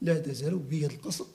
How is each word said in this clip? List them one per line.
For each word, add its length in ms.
لا 160
تزال 400
بيد 260
القصر 400